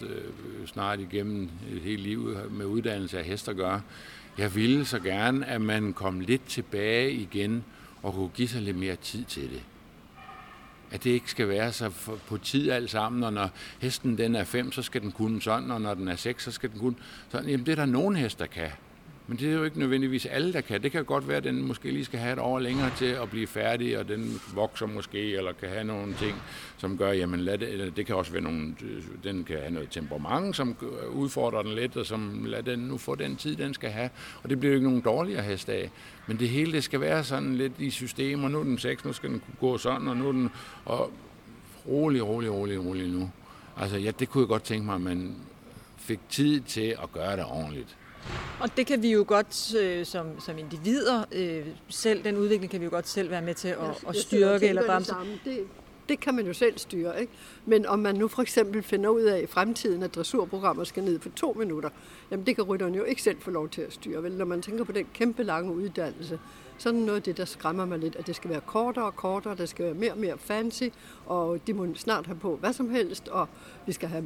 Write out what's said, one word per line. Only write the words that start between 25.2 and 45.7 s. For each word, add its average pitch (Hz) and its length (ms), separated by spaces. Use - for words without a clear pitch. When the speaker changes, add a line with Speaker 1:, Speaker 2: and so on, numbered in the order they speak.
Speaker 1:
eller 92 140
kan 90 180
have 104 140
nogle 101 300
ting, 101 220
som 95 200
gør, 98 140
jamen, 90 280
lad 95 180
det, 117 120
eller 98 200
det 98 160
kan 104 100
også 85 160
være 87 100
nogle, 80 420
øh, 104 200
den 95 200
kan 80 140
have 73 140
noget 78 200
temperament, 82 640
som, 127 260
øh, 120 340
udfordrer 127 460
den 104 140
lidt, 123 220
og 117 80
som, 107 400
lad 110 180
den 123 160
nu 131 180
få 139 180
den 139 200
tid, 151 200
den 139 180
skal 127 160
have. 113 200
Og 120 60
det 135 100
bliver 143 120
jo 139 40
ikke 135 120
nogen 127 140
dårligere 143 420
hest 101 260
af. 92 220
Men 110 120
det 120 100
hele, 151 220
det 151 120
skal - 180
være 156 220
sådan 135 320
lidt 127 240
i 143 100
system, 135 540
og 135 80
nu 151 80
er 156 40
den 131 140
seks, 131 280
nu - 80
skal 139 160
den 117 100
kunne - 300
gå 123 80
sådan, 131 300
og 123 100
nu 135 100
er 139 40
den, 127 180
og - 260
rolig, 135 400
rolig, 113 260
rolig, 98 320
rolig 92 220
nu. 90 220
Altså, 101 200
ja, 101 140
det 123 180
kunne 135 120
jeg 117 60
godt 110 160
tænke 107 220
mig, 101 100
at 90 60
man 90 340